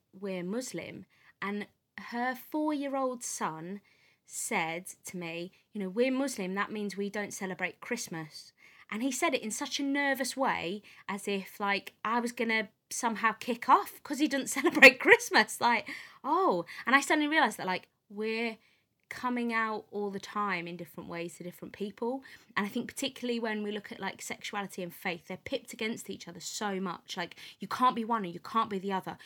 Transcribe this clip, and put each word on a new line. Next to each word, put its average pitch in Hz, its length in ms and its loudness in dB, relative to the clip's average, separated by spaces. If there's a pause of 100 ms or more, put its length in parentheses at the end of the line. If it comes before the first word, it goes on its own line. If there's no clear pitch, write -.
(180)
we're 190 240 -6
Muslim." 190 640 -6 (380)
And 202 240 -6 (320)
her 240 360 -4
four-year-old 269 880 -2
son 170 600 -6 (420)
said 175 640 -4 (180)
to - 140 -10
me, 170 340 -8 (220)
"You 208 80 -4
know, 190 80 -4
we're 240 200 4
Muslim, 254 440 -2
that 202 180 -2
means 208 240 -6
we 202 140 -4
don't 202 240 -6
celebrate 185 480 -6
Christmas." - 720 -8 (360)
And 214 120 -6
he 269 100 0
said 262 220 0
it 247 80 2
in 214 80 -6
such 277 280 -4
a 294 40 -2
nervous 277 560 0
way, 185 420 0 (260)
as 196 220 -6
if, 196 320 -4
like, 202 320 0 (100)
I 233 180 2
was 233 120 -2
gonna 220 380 0 (180)
somehow 226 440 0
kick - 360 -4
off 349 340 6
'cause 269 180 -4
he 302 80 4
doesn't 269 180 -2
<laughs> - 120 -4
celebrate 269 420 10
Christmas. 320 600 6
Like, 233 260 4 (380)
oh. 277 400 4 (220)
And 262 100 6
I 285 40 8
suddenly 302 280 2
realised 302 300 4
that, - 80 -6
like, 185 220 -4 (200)
we're 220 480 -4 (520)
coming 247 440 -2
out 220 400 -2
all 202 180 -2
the 196 80 -6
time 190 480 -2
in 175 100 -8
different 165 320 -12
ways 170 280 -8
to - 80 -12
different - 280 -12
people. 233 520 -4 (320)
And 202 100 0
I - 20 -4
think 233 200 -4
particularly 247 500 -4
when 220 240 -4
we 208 80 -4
look 208 220 -8
at, - 80 -12
like, 190 200 -6
sexuality - 600 -8
and 175 100 -8
faith, 175 360 -6
they're 185 80 -10
pipped - 360 -6
against 226 380 -6
each - 160 -10
other 175 140 -14
so 196 400 -4
much. - 360 -6
Like, 170 200 -6 (240)
you 196 80 -10
can't 247 260 6
be 233 100 -2
one 220 200 0
and 170 100 -6
you 175 60 -10
can't 226 280 0
be 196 120 -2
the 196 120 -2
other. 180 340 -4